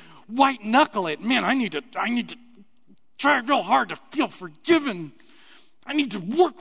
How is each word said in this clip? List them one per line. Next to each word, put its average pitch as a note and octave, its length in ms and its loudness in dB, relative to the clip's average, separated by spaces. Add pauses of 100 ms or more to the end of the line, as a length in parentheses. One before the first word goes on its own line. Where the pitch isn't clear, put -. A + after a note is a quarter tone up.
(260)
white B3+ 380 2
knuckle A3 420 2
it. D#3 140 -4
Man, A#3 240 0
I A3+ 100 2
need B3 180 -2
to, - 100 -6 (140)
I - 120 -2
need A#3+ 220 -2
to - 60 -14 (840)
try C#4 200 2
real A#3+ 240 0
hard G#3+ 280 0
to D#3+ 60 -8 (140)
feel C4+ 180 -2
forgiven. F#3 840 -2 (720)
I - 60 -10
need C#4+ 200 -2
to G#3 60 -6
work C4+ 420 0